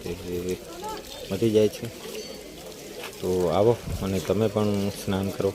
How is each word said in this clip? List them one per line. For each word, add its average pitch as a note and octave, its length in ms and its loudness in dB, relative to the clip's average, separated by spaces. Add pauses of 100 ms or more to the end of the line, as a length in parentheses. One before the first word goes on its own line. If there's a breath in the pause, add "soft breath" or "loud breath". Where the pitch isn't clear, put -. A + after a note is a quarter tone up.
તે F2+ 60 -8 (1200)
મટી A2+ 240 4
જાય G#2+ 140 8
છે. - 160 -6 (1400)
તો F#2 60 -2 (220)
આવો G#2 240 6 (300)
અને F#2+ 160 2
તમે G#2 280 2
પણ G2+ 440 2 (120)
સ્નાન G2 280 0
કરો G2 240 0